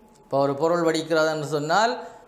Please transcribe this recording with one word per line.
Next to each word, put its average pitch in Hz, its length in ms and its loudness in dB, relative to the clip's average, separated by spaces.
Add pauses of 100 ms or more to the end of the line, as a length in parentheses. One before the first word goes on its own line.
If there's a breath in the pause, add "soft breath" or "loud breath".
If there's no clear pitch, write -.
(180)
இப்போ - 220 -4
ஒரு 139 160 2
பொருள் 165 300 0
வெடிக்கிறதுன்னு 156 640 0
சொன்னால் 160 460 0 (340 loud breath)